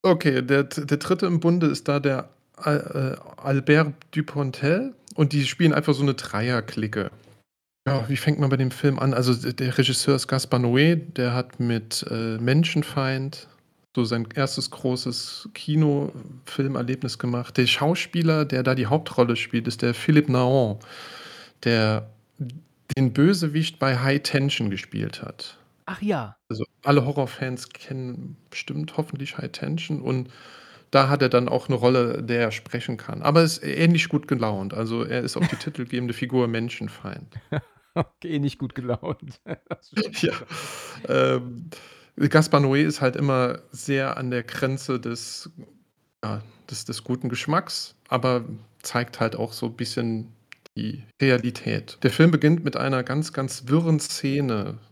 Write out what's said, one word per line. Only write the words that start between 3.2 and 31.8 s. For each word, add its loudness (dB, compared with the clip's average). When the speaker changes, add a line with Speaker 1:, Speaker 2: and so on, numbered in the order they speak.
Speaker 1:
Albert 4
Dupontel -2
und 2
die 2
spielen 2
einfach 2
so 0
eine 2
Dreierklicke. -2
Ja, 0
wie 0
fängt 2
man 2
bei 2
dem 2
Film 0
an? 2
Also 4
d-, -2
der -2
Regisseur 2
ist -2
Gaspar 0
Noé, 4
der -2
hat -4
mit, -2
äh, -4
Menschenfeind 0
so 2
sein -2
erstes -2
großes -6
Kinofilmerlebnis -2
gemacht. -4
Der 4
Schauspieler, 2
der 0
da 4
die 0
Hauptrolle 2
spielt, -2
ist -4
der 2
Philippe 4
Naon, 4
der 4
den 4
Bösewicht 2
bei 2
High 2
Tension 0
gespielt -6
hat. -14
Speaker 2:
Ach -10
ja. -4
Speaker 1:
Also, -4
alle 4
Horrorfans -4
kennen -10
bestimmt -8
hoffentlich -8
High -8
Tension -6
und -4
da 6
hat 4
er 4
dann 4
auch -2
'ne 2
Rolle, 2